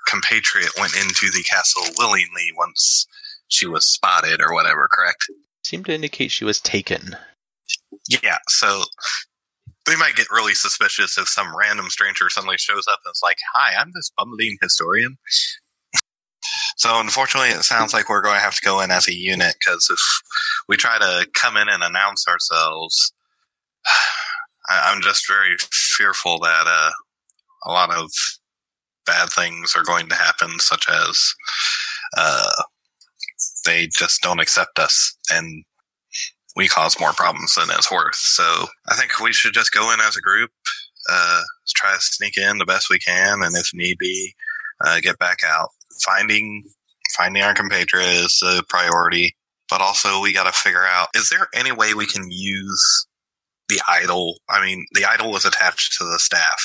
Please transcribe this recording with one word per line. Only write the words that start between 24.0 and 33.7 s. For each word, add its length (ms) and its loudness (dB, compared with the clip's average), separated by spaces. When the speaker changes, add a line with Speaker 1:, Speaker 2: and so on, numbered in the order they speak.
Speaker 1:
I, 240 2
I'm 80 -4
just 260 0
very 320 2
fearful 840 0
that, 260 2
uh, 240 2
a 60 -6
lot 200 2
of 200 -4
bad 220 0
things 460 -4
are 80 2
going 260 0
to 60 0
happen, 440 0
such 280 0
as, 460 0
uh, 460 0
they 200 2